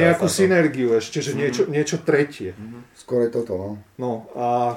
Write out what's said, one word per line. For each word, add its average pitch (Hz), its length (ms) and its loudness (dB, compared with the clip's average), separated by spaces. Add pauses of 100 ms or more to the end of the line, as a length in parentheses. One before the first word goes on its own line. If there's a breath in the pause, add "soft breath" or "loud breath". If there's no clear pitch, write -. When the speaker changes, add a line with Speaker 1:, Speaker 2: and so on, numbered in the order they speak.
Speaker 1:
nejakú 170 160 2
Speaker 2:
sa 160 80 0
to. - 60 -2
Speaker 1:
synergiu 156 520 4
ešte, 113 280 0
že 139 120 -4
Speaker 2:
Mhm. 131 80 -4
Speaker 1:
niečo, 139 280 0
niečo 151 320 -2
tretie. 143 540 0
Speaker 2:
Mhm. 113 420 -16
Speaker 3:
Skôr 123 260 -2
je 117 100 2
toto, 120 220 -4
no. 95 160 -4 (260)
Speaker 1:
No 123 160 -4 (220)
a 123 160 -2 (280)